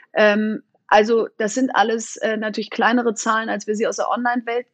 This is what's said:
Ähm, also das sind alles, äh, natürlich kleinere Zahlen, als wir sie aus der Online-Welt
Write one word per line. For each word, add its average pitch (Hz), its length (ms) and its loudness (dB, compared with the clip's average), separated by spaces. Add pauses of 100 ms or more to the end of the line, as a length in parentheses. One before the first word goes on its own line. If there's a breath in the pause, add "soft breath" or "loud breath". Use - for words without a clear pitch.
(140)
Ähm, 214 480 2 (320)
also 220 440 4
das 214 160 -4
sind 262 200 0
alles, 226 440 0
äh, 220 180 -2
natürlich 214 340 -6
kleinere 233 440 2
Zahlen, 220 340 -2
als 208 180 -6
wir 214 120 -2
sie 208 100 0
aus 202 80 -4
der - 140 -2
Online-Welt 240 640 -4